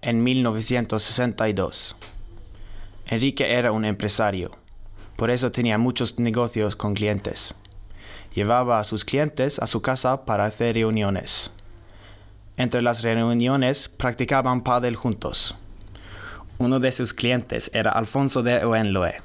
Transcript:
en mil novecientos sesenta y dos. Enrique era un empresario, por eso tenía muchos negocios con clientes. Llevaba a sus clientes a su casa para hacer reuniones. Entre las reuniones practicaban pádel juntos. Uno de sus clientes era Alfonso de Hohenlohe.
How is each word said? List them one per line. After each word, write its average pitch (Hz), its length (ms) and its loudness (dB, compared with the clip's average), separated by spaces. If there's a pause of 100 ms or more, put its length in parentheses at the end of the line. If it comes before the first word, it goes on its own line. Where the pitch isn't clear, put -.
en 117 200 2
mil 127 220 4
novecientos 110 580 0
sesenta 113 460 0
y 107 40 2
dos. - 440 -4 (1120)
Enrique 120 460 2
era 123 180 2
un 110 120 0
empresario, 101 680 0 (640)
por 117 160 2
eso 123 180 2
tenía 110 280 2
muchos 120 420 0
negocios 113 560 0
con 104 180 -2
clientes. - 640 -2 (760)
Llevaba 117 440 4
a 107 60 0
sus 107 200 -4
clientes 143 540 0
a - 80 -2
su 113 160 -2
casa 131 420 0
para 104 200 2
hacer 113 320 0
reuniones. 110 760 0 (1040)
Entre 123 260 2
las 120 200 2
reuniones 120 880 2
practicaban 127 720 0
pádel 123 340 2
juntos. - 640 -2 (1000)
Uno 127 200 4
de 127 140 4
sus 120 200 -2
clientes 120 640 0
era 110 160 4
Alfonso 131 540 2
de 120 200 4
Hohenlohe. 107 600 2